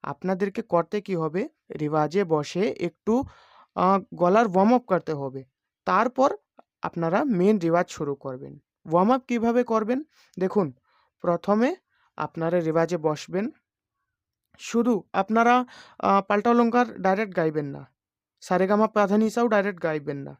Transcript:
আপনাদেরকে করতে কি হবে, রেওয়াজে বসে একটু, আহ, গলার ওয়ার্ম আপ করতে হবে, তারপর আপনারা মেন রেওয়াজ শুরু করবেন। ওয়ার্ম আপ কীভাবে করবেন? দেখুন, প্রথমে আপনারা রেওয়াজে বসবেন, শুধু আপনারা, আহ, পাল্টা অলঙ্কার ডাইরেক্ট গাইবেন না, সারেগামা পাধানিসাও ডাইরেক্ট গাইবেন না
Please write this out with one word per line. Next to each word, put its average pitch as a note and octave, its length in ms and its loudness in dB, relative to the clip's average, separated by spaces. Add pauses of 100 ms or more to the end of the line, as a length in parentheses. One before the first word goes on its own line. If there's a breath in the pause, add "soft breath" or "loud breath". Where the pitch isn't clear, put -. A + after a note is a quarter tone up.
আপনাদেরকে F#3+ 600 -4
করতে E3+ 380 0
কি F#3+ 140 -6
হবে, D#3+ 260 -2 (400)
রেওয়াজে D3+ 440 0
বসে D#3+ 380 -2 (240)
একটু, - 260 -4 (640 loud breath)
আহ, F#3 240 2 (140)
গলার F3+ 360 4
ওয়ার্ম F#3+ 260 4
আপ B3 100 0
করতে E3 280 -2
হবে, C3+ 280 -8 (460)
তারপর B3 420 2 (540)
আপনারা E3+ 360 -2 (180)
মেন G3+ 220 4
রেওয়াজ E3+ 300 0
শুরু C#3+ 260 -8
করবেন। C3+ 380 -14 (320)
ওয়ার্ম F3 260 4
আপ C4 160 2
কীভাবে A#3 360 0
করবেন? A3+ 360 -2 (380 soft breath)
দেখুন, F#3 300 -2 (560)
প্রথমে G#3 460 0 (480)
আপনারা E3 420 -4
রেওয়াজে E3 380 0
বসবেন, D#3+ 480 -4 (1120)
শুধু A#3 340 0 (200)
আপনারা, A#3 420 2 (480 loud breath)
আহ, G3 180 4
পাল্টা G#3 300 0
অলঙ্কার A#3+ 360 2 (140)
ডাইরেক্ট F#3+ 360 -2
গাইবেন D#3 380 -2
না, C#3+ 60 -12 (640)
সারেগামা F#3+ 520 2
পাধানিসাও G#3+ 520 2
ডাইরেক্ট G3+ 360 0
গাইবেন D3 420 -6
না C#3+ 140 -16